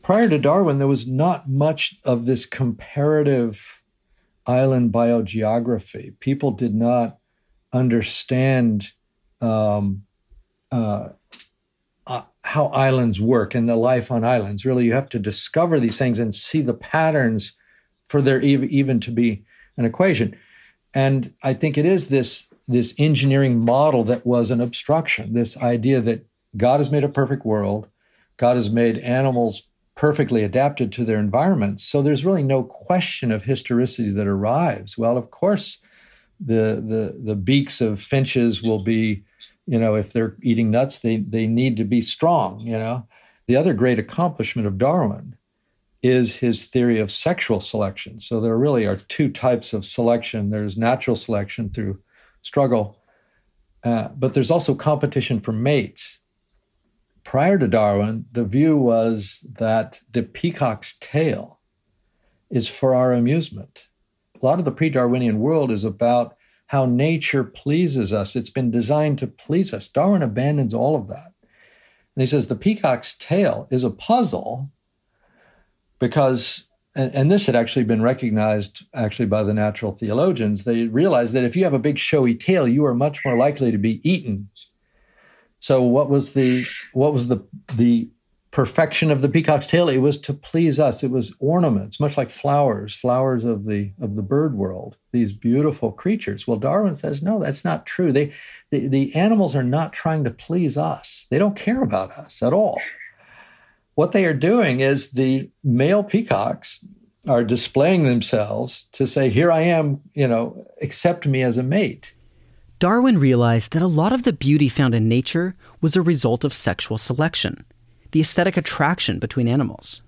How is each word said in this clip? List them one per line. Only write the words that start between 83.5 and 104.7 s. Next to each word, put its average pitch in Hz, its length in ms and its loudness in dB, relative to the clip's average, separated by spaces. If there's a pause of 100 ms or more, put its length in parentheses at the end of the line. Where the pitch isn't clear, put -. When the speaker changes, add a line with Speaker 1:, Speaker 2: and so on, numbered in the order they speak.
Speaker 1:
to 107 60 0
be 107 300 -2
eaten. 117 420 -2 (1080)
So 131 220 2
what 131 280 2
was 139 240 0
the, 127 320 2 (280)
what 147 200 2
was 123 160 0
the, 117 140 0 (320)
the 117 340 2 (420)
perfection 156 600 0
of 139 100 2
the 139 80 2
peacock's 151 380 2
tail? 170 220 2
It 131 80 2
was 143 240 2
to 139 120 -8
please 151 460 0
us. 143 240 2
It 127 80 -2
was 123 280 -4
ornaments, 135 600 0
much 147 180 0
like 131 140 -2
flowers, 127 640 0
flowers 127 480 0
of 107 220 -2
the, 101 260 -4 (100)
of 104 140 -6
the 107 60 -4
bird 139 340 0
world, 95 420 -6 (140)
these 113 220 0
beautiful 123 580 0
creatures. - 560 -4
Well, 117 100 0
Darwin 165 380 0
says, 143 260 -6
"No, 202 180 -2
that's 139 260 -6
not 160 200 -4
true." 175 260 -2
They, 147 220 0 (380)
the, 139 160 -2
the 135 280 0
animals 190 400 2
are 135 80 0
not 147 300 -2
trying 160 300 -2
to 117 80 -2
please 165 460 -2
us. - 520 -6
They 135 100 2
don't 202 160 2
care 247 260 -2
about 95 300 -2
us - 300 -14
at 123 120 2
all. 202 260 0 (1160)
What 175 160 2
they 196 140 4
are 160 80 2
doing 147 460 2